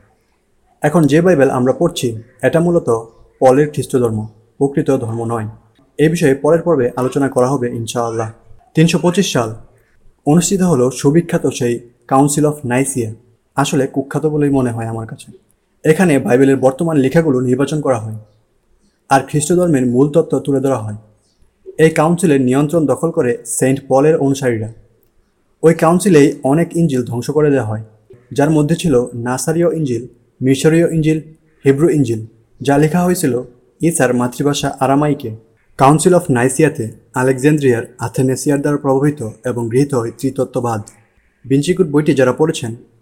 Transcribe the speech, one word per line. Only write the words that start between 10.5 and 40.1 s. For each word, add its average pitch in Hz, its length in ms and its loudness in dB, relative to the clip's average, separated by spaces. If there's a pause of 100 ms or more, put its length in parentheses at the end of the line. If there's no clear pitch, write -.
হলো 131 300 2
সুবিখ্যাত 165 560 0
সেই 120 320 -4 (300)
Council 143 340 2
of 151 100 2 (120)
নাইসিয়া। 123 480 -2 (420)
আসলে 139 320 0
কুখ্যাত 143 380 -4
বলেই 151 240 0
মনে 131 220 0
হয় 113 140 -6
আমার 113 220 -10
কাছে। - 240 -18 (580)
এখানে 160 300 4
বাইবেলের 135 380 4
বর্তমান 151 400 0
লেখাগুলো 131 420 2
নির্বাচন 131 420 -2
করা 135 180 -2
হয় 110 140 -10 (960)
আর 135 180 4
খ্রিস্ট 151 260 -2
ধর্মের 170 320 2
মূল 127 240 2
তত্ত্ব 151 300 0
তুলে 135 200 -2
ধরা 135 180 0
হয়। 107 180 -8 (840)
এই 160 120 6
কাউন্সিলের 160 520 2
নিয়ন্ত্রণ 143 440 0
দখল 131 260 0
করে 127 340 0
সেন্ট 135 420 -2
পলের 147 300 4
অনুসারীরা। 127 560 -2 (920)
ওই 165 100 6
কাউন্সিলেই 165 720 4
অনেক 160 340 0
ইঞ্জিল 135 280 0
ধ্বংস 120 260 -6
করে 151 180 2
দেওয়া 131 160 0
হয়, 107 180 -6 (480)
যার 139 180 0
মধ্যে 151 260 0
ছিল 131 380 0
নাসারীয় 151 600 -2
ইঞ্জিল, 123 320 -4 (340)
মিশরীয় 156 520 2
ইঞ্জিল, 156 280 0 (440)
হিব্রু 139 240 4
ইঞ্জিল, 113 360 0 (360)
যা 139 160 0
লেখা 156 260 2
হয়েছিল 139 380 -2 (400)
ঈসার 147 320 0
মাতৃভাষা 139 640 -2
আরামাইকে। 135 560 0 (420)
Council 151 360 4
of 175 160 4
নাইসিয়াতে 131 640 0 (220)
আলেকজান্দ্রিয়ার 131 720 0 (160)
আথেনেসিয়ার 131 640 -2
দ্বারা 147 160 -2
প্রভাবিত 139 520 -2 (160)
এবং 120 240 -6
গৃহীত 135 240 0
হয় 117 240 -2